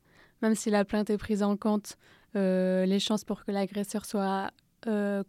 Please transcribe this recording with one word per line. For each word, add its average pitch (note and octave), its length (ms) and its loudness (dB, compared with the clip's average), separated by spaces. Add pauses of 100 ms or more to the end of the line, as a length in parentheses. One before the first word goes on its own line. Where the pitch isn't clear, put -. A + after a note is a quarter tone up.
(420)
Même A3 140 4
si A3 140 -2
la G#3 160 4
plainte G#3 240 -2
est G#3 80 0
prise G#3 260 -2
en G3+ 140 2
compte, G#3 400 -2 (380)
euh, F#3 500 2
les F#3+ 140 4
chances G#3 240 0
pour - 200 -6
que - 80 -6
l'agresseur G3+ 540 -4
soit, G3 460 -2 (360)
euh, G3+ 420 0